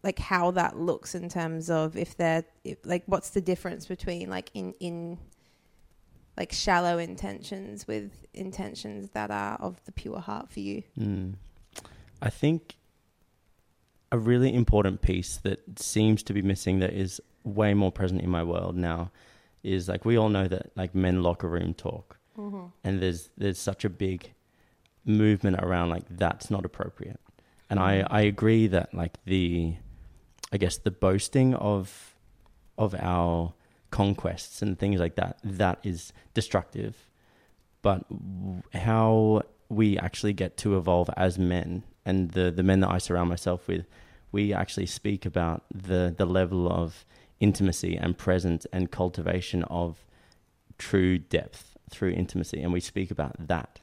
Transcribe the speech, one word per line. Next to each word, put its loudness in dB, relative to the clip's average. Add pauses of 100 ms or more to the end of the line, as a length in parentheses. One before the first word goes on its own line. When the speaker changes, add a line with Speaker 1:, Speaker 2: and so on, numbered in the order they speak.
Speaker 1:
like, -2
how 0
that 0
looks -4
in -8
terms -6
of 0
if -8
they're, 0 (220)
if, -10
like, -2
what's -2
the -2
difference -6
between, -8
like, -10
in, -10
in, -10 (1160)
like, -8
shallow 0
intentions -10
with -8 (220)
intentions -10
that -6
are -4
of -8
the -18
pure -10
heart -10
for -12
you? -8 (160)
Speaker 2:
Mm. -4 (840)
I -2
think -2 (1400)
a 2
really 4
important 4
piece 0
that -6
seems 4
to -6
be 2
missing 2
that 2
is -4 (240)
way 2
more 4
present -2
in -2
my 0
world -2
now -2 (540)
is, -2
like, -4
we 4
all 4
know 2
that, -4
like, -6
men 4
locker 0
room -2
talk. -10 (200)
Speaker 1:
Mm-hmm. -12 (180)
Speaker 2:
And 0
there's, -2
there's -2
such -6
a 0
big -4 (720)
movement 4
around, 0
like, -4
that's -2
not -2
appropriate. -10 (480)
And 2
I, 4
Speaker 1:
Mm. 0
Speaker 2:
I 4
agree 4
that, 0
like, -4
the, 0 (760)
I -2
guess 0
the 0
boasting 4
of, -4 (600)
of 2
our 0 (360)
conquests -2
and -2
things 0
like 0
that, -4
that 0
is -6 (200)
destructive. -4 (720)
But 2
w-, -8 (120)
how 4 (260)
we 4
actually -2
get -4
to 2
evolve 4
as 2
men 0 (220)
and 2
the, 2
the 0
men 6
that 2
I 0
surround 0
myself -2
with, -2 (460)
we 2
actually -2
speak -4
about -2 (100)
the, 0
the 2
level 2
of -2 (340)
intimacy 2
and -2
presence 0
and -2
cultivation -2
of -4 (720)
true 4
depth -4 (140)
through -2
intimacy. -2
And -2
we 0
speak -4
about -4 (120)
that. -4